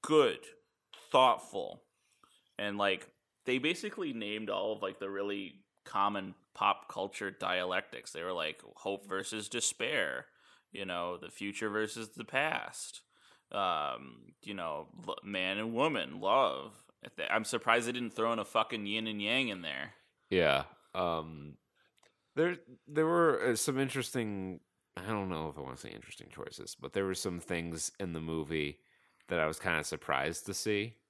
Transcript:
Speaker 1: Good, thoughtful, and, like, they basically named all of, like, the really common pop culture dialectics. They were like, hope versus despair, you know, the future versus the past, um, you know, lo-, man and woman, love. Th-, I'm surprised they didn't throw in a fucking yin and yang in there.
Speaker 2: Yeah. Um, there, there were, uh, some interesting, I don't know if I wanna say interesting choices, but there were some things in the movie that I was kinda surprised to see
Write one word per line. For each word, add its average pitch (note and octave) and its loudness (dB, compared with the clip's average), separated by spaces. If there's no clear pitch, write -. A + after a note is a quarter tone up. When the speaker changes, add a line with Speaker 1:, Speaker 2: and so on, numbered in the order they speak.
Speaker 1:
Good, C#3+ 8
thoughtful, G#2 4
and, G2+ -2
like, G2 4
they C3 4
basically E3+ -2
named G#2+ -4
all G2+ 0
of, F#2+ -4
like, F#2+ -4
the G2 -4
really G2 -4
common G2 0
pop - 2
culture G2 -4
dialectics. F#2 -2
They D#2+ -8
were F#2 -4
like, D#2 -4
hope G2 -6
versus G2 -4
despair, A2+ -2
you G2 -8
know, F2 -4
the - -14
future G2+ -4
versus A2 -2
the - -12
past, - -4
um, C#2 -2
you G2+ -8
know, D#2+ -4
lo-, - -4
man F#2+ -2
and A2+ -4
woman, A#2 0
love. G2 2
Th-, D#2+ -2
I'm A2 2
surprised A#2 4
they A#2+ 0
didn't A#2+ -4
throw A2+ 2
in A2+ 0
a G2+ -2
fucking A2 0
yin A2 -2
and G#2 -4
yang A#2+ 2
in F#2 -6
there. C#2+ -6
Speaker 2:
Yeah. D2 6
Um, D#2+ -2
there, E3+ 2
there D3+ 2
were, E3 6
uh, A2 4
some C3 0
interesting, A2 -2
I F2+ -8
don't G2+ -2
know D#2+ -2
if C#2+ -10
I D2 -10
wanna C2 -8
say - -12
interesting - -16
choices, - -12
but - -10
there G2 2
were F#2+ 0
some F2 -4
things E2+ -4
in F2 -4
the D#2+ -4
movie D#2+ -2
that F2 2
I D#2 4
was D#2+ -2
kinda D#2+ 2
surprised D2+ 0
to G2 -6
see G#2+ 0